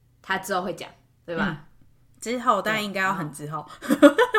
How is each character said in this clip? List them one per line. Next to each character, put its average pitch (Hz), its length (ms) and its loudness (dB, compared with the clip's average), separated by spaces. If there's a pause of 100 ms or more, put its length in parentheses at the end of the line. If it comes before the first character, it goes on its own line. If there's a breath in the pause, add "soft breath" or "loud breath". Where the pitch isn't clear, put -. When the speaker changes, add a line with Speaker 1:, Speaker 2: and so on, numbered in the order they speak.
(220)
Speaker 1:
她 190 160 -4
之 190 160 -6
后 180 80 -2
会 185 120 -6
讲， - 140 -12 (380)
对 170 100 -10
吧？ 156 120 -2
Speaker 2:
嗯， 147 100 -6 (640)
之 233 180 -6
后， 233 220 2
但 214 220 -2
应 202 100 -6
该 190 80 -4
要 190 120 0
很 165 180 -6
之 147 180 -12
后。 156 160 -10 (160)
Speaker 1:
对， 285 260 6
好。 285 100 8
Speaker 2:
<laughs> 466 60 4 (160)